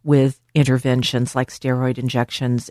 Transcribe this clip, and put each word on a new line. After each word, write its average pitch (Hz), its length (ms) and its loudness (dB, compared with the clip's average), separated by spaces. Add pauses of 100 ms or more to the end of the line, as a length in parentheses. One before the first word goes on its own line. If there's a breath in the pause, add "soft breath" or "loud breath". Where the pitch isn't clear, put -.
with 139 380 2 (140)
interventions 127 840 0
like 127 140 -2
steroid 127 480 -2
injections 123 720 -2